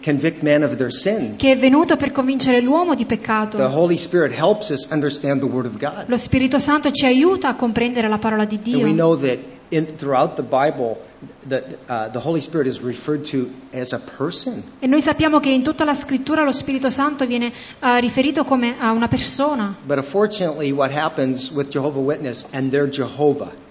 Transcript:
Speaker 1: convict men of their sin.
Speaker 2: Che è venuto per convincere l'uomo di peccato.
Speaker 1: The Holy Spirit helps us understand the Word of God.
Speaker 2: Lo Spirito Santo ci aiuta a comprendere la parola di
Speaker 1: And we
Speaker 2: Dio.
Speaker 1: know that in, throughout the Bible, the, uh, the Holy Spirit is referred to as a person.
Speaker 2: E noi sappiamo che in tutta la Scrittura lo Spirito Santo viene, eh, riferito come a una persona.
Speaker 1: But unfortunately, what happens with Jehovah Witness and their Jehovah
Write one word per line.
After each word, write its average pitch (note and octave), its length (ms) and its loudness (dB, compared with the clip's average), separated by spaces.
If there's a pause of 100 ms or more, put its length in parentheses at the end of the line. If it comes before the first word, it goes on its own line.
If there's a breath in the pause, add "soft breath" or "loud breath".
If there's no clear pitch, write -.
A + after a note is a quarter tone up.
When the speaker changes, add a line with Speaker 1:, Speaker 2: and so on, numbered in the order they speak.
Speaker 1:
convict D3+ 380 0
men D3 220 4
of B2 120 0
their A#2+ 160 -2
sin. F#3+ 440 -2
Speaker 2:
Che C4+ 160 4
è B3+ 40 6
venuto D4 400 4
per C#4+ 140 -2
convincere C4 500 2
l'uomo D4+ 360 2
di A3+ 80 -2
peccato. G#3+ 520 -2
Speaker 1:
The C#3 60 2
Holy D#3+ 340 2
Spirit D3 400 0
helps F#3+ 340 2
us C#3 200 -4
understand C#3 500 -2
the C3+ 60 0
Word A#2+ 200 -2
of G#2+ 120 -8
God. D3 280 -6
Speaker 2:
Lo B3 100 0
Spirito C4 420 2
Santo D4 320 2
ci C#4 160 0
aiuta D4+ 420 4
a C4 60 0
comprendere A#3 540 0
la G#3+ 100 0
parola G#3+ 260 0
di G#3+ 120 -4
Speaker 1:
And G#3+ 100 -6
we A#3+ 260 2
Speaker 2:
Dio. - 0 -
Speaker 1:
know E3 240 4
that C3+ 220 0 (300)
in, D#3 280 -2
throughout C3+ 380 0
the D3 80 -6
Bible, C3 540 0 (500)
the, C3 160 -2 (260)
uh, A2+ 220 -4
the B2 80 -6
Holy D#3 220 0
Spirit D3 260 -2
is A#2 140 -2
referred C#3 500 -4
to C3 200 -2 (220)
as B2+ 200 -6
a A#2+ 80 -6 (160)
person. F3 460 -6 (180)
Speaker 2:
E C4+ 60 -2
noi C#4+ 140 4
sappiamo D4+ 380 2
che C#4+ 120 2
in C4 120 4
tutta D#4 220 -2
la D4 100 0
Scrittura C#4+ 480 -2
lo C#4 100 2
Spirito C4+ 380 -2
Santo C#4 360 0
viene, A#3+ 260 -2 (280 loud breath)
eh, B3 200 4
riferito C4+ 420 2
come B3+ 380 0
a A3+ 100 2
una A#3 160 2
persona. B3+ 760 0
Speaker 1:
But C#3 140 0
unfortunately, D#3+ 760 -2
what C#3 200 2
happens C#3 600 -2
with C#3+ 160 -2
Jehovah C#3 320 -2
Witness C3+ 520 -4
and C3+ 180 -2
their C#3 180 2
Jehovah C3+ 640 0 (180)